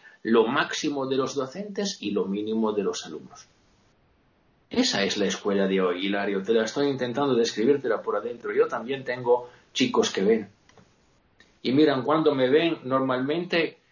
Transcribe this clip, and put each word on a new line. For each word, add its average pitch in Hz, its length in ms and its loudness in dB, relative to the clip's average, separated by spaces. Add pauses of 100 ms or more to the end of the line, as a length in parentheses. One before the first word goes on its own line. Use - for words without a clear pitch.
(240)
lo 113 240 4
máximo 143 580 -2
de 131 120 -2
los 131 180 -4
docentes 202 640 -6
y 104 100 -6
lo 98 140 0
mínimo 107 480 0
de 104 100 -2
los 90 240 -4
alumnos. 76 400 -16 (1200)
Esa 110 340 0
es 101 140 -2
la 98 80 2
escuela 98 420 0
de 95 120 2
hoy, 92 260 0
Hilario. 101 360 -2
Te 113 100 -2
la 110 120 4
estoy 143 240 0
intentando 127 480 0
describírtela 113 640 2
por 110 140 -2
adentro. 113 360 -6
Yo - 140 4
también 131 380 -6
tengo 123 440 0 (240)
chicos 117 380 2
que 95 120 -2
ven. 107 280 2 (1120)
Y 120 100 0
miran, 139 300 4
cuando 151 320 2
me 127 160 2
ven, 165 320 4
normalmente 135 960 -2 (140)